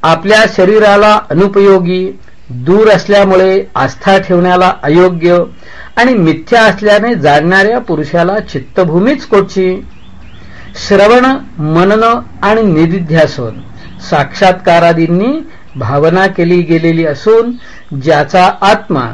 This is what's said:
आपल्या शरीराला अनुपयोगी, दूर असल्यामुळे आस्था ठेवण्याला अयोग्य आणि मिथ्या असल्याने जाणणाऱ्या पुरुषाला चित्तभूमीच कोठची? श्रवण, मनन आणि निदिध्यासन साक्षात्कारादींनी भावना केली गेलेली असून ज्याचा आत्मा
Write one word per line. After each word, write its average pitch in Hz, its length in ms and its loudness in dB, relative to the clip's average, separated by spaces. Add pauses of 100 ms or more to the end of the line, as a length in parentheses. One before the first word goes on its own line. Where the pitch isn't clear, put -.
आपल्या 190 420 2 (120)
शरीराला 208 640 4 (100)
अनुपयोगी, 190 880 0 (300)
दूर 170 400 0
असल्यामुळे 190 720 2 (120)
आस्था 135 420 0
ठेवण्याला 180 560 0 (100)
अयोग्य 175 540 2 (580)
आणि 247 180 2
मिथ्या 196 500 0
असल्याने 208 520 0
जाणणाऱ्या 180 640 2
पुरुषाला 175 600 -2
चित्तभूमीच 185 840 -2
कोठची? 196 600 -2 (1000)
श्रवण, 214 380 4 (360)
मनन 208 580 0 (220)
आणि 214 200 0
निदिध्यासन 160 1000 -2 (480)
साक्षात्कारादींनी 170 1300 0 (360)
भावना 151 520 0
केली 175 340 0
गेलेली 165 440 0
असून 226 460 0 (480)
ज्याचा 160 520 2 (100)
आत्मा 196 520 -2